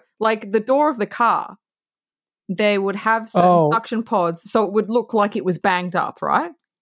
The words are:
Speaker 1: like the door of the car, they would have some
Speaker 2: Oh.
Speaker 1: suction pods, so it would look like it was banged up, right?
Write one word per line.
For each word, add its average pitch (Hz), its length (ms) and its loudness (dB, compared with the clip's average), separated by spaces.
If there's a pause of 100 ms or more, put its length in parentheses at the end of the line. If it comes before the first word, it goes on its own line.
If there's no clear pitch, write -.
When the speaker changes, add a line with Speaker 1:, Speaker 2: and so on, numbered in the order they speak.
(200)
Speaker 1:
like 220 320 -2
the 220 80 2
door 269 280 2
of 262 120 -4
the 202 80 -2
car, - 480 -2 (920)
they 208 300 0
would 196 180 -2
have 220 320 -2
some 175 160 2
Speaker 2:
Oh. 170 280 6
Speaker 1:
suction 226 320 -2
pods, 170 440 -2
so 226 160 2
it 190 80 -4
would 202 180 0
look 226 240 -2
like 208 200 2
it 214 100 -4
was 175 140 -2
banged 180 380 -2
up, - 260 -4
right? 240 300 0 (300)